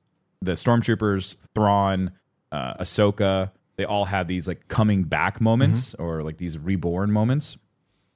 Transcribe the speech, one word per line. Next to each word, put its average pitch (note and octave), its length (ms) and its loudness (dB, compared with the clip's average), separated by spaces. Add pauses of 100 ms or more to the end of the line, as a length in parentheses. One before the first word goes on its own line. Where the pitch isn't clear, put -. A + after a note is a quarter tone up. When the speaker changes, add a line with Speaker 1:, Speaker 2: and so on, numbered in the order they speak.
(440)
Speaker 1:
the F2+ 100 -2
Stormtroopers, G#2+ 840 0 (200)
Thrawn, G2 560 2 (400)
uh, C2 240 -6
Ahsoka, F#2+ 760 0 (260)
they G2 80 -2
all G#2 200 -2
have F#2 220 -2
these, F2+ 200 -4
like, F2 220 -8
coming G#2 340 2
back D#2+ 380 0
moments A2+ 520 2
Speaker 2:
Mm-hmm. E2 100 -10
Speaker 1:
or, D#2+ 200 -4
like, D2+ 140 -8
these E2 200 -6
reborn F2 540 -2
moments. A#2 460 0 (580)